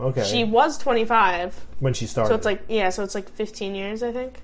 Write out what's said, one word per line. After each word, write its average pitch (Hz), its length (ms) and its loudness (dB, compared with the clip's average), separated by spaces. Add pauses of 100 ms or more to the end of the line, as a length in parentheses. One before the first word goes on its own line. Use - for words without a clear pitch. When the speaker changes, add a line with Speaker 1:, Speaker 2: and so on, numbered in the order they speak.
Speaker 1:
okay. 123 140 0
Speaker 2:
She 110 220 2
was 269 320 4
twenty-five. 202 760 2 (260)
Speaker 1:
When 135 140 2
she 113 140 -2
started. - 220 2
Speaker 2:
So 220 60 4
it's 220 100 -2
like, 202 240 0
yeah, 208 200 2
so 202 140 -2
it's 196 120 -6
like 196 140 -6
fifteen 208 460 -6
years, 202 280 -6
I 240 100 -2
think. 254 300 -8